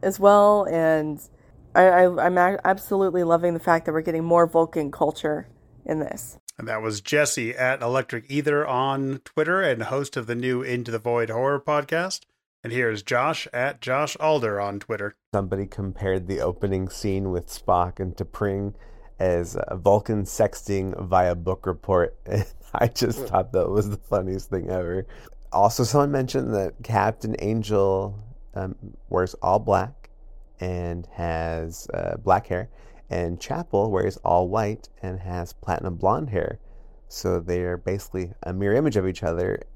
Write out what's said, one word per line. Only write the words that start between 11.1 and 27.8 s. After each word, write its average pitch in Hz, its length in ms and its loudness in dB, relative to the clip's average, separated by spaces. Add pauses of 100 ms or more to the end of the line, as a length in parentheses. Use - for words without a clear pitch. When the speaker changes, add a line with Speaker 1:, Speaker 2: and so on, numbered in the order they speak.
Speaker 2:
horror 135 300 0
podcast. 160 640 -2 (380)
And 117 120 -8
here's 113 280 0
Josh 135 520 0
at 127 260 -2
Josh 139 400 -2
Alder 123 400 0
on 101 200 -4
Twitter. 101 340 -6 (180)
Speaker 3:
Somebody 98 340 -2
compared 95 600 -2
the 92 140 -4
opening 92 500 -2
scene 98 400 -2
with 87 180 -4
Spock 90 520 0
and 92 140 -4
T'Pring 101 600 -4 (440)
as, 87 380 0
uh, - 200 -6
Vulcan 101 480 2
sexting 95 720 -2 (140)
via 90 260 4
book 87 300 -4
report. 90 560 0
<laughs> - 60 -18
And 98 180 0 (300)
I 117 140 2
just 117 300 -2 (100)
thought 95 240 0
that 87 180 2
was 101 180 2
the 101 80 -4
funniest 95 540 -4
thing 87 180 -4
ever. 90 380 -4 (440)
Also, 104 340 4
someone 143 260 4
mentioned 131 440 -2
that 95 280 -2
Captain 110 560 0
Angel, 98 800 0 (360)